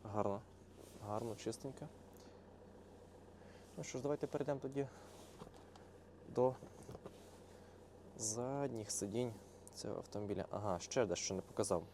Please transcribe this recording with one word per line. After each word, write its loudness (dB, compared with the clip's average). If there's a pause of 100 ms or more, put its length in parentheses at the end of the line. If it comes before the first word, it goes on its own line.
гарно, 4 (640)
гарно, 0
чистеньке. -4 (1900)
Ну -4
що -2
ж, 2
давайте 4
перейдемо 4
тоді 2 (1400)
до 8 (1600)
задніх 2
сидінь 4 (400)
цього -2
автомобіля. 0
Ага, 4
ще 6
дещо 2
не 4
показав. 6 (100)